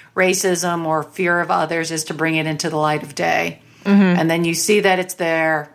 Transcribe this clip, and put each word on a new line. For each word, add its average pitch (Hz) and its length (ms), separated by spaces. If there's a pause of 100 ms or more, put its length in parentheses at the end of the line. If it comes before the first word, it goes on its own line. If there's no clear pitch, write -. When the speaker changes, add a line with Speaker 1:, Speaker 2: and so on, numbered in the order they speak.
(140)
Speaker 1:
racism 180 720
or 156 160
fear 175 380
of 170 100
others 165 400
is 160 140
to 170 100
bring 160 220
it 160 100
into 156 240
the 156 80
light 151 240
of 151 120
day. 165 460 (240)
Speaker 2:
Mm-hmm. 196 340
Speaker 1:
And 165 120
then 170 140
you 165 100
see 208 260
that 185 180
it's 185 160
there, 160 600